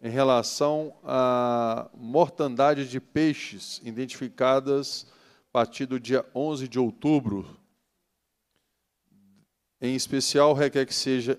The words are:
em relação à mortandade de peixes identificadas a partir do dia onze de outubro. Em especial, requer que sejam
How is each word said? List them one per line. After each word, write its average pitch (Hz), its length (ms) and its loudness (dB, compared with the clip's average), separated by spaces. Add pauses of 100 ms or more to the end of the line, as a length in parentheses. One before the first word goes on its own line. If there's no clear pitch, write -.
em 117 80 -8
relação 139 840 0 (100)
à 120 880 0
mortandade 135 960 2
de 127 100 -6
peixes - 840 -4
identificadas 131 1200 -2 (420)
a - 40 -8
partir 120 320 0
do 127 140 -4
dia 120 260 0 (100)
onze 135 320 -4
de 120 100 -8
outubro. 120 800 0 (2250)
Em 131 140 -2
especial, 143 580 2
requer 135 320 2
que - 80 -8
sejam 131 460 -2